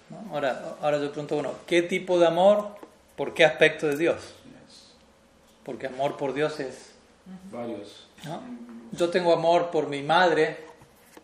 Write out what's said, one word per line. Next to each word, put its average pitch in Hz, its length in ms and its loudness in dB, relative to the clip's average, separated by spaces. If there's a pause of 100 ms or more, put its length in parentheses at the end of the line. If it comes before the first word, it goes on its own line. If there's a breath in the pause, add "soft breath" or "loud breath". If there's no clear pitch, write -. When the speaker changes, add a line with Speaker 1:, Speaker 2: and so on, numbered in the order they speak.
(100)
Speaker 1:
¿no? 175 220 -16
Ahora, 139 480 -4
ahora 147 180 0
yo 143 120 -4
pregunto, 147 240 -8
bueno, 139 200 -4 (120)
¿qué 170 160 2
tipo 180 380 0
de 170 80 8
amor? 196 480 4 (400)
¿Por 147 180 -6
qué 165 100 6
aspecto 156 440 4
de 139 80 0
Dios? 156 200 0 (280)
Speaker 2:
Yes. - 480 -20 (720)
Speaker 1:
Porque 131 240 -10
amor 135 280 -4
por 139 180 -4
Dios 147 260 -2
es 131 320 -12 (580)
Speaker 2:
Varios. - 560 -12 (180)
Speaker 1:
¿no? 160 160 -10 (520)
Yo 175 180 0
tengo 175 220 4
amor 170 400 4
por 147 160 -2
mi 143 160 -6
madre 160 640 2 (580)